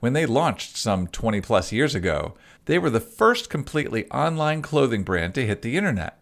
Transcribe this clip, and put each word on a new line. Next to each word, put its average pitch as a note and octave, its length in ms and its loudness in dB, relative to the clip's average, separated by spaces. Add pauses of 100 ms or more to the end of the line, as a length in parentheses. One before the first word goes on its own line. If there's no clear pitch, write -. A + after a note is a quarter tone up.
When A#2 100 0
they D#3 140 2
launched C3 500 0
some F#2+ 320 0
twenty G#2+ 320 -2
plus F#2+ 320 0
years C3+ 240 0
ago, D#2+ 380 -2 (320)
they D#3 120 2
were F3 120 2
the A2+ 100 2
first A3 500 0
completely - 640 -4
online D#3 500 0
clothing C3 440 2
brand F2+ 300 0
to C3 120 0
hit G2+ 140 -2
the A#2+ 160 -2
internet. C#3 440 -2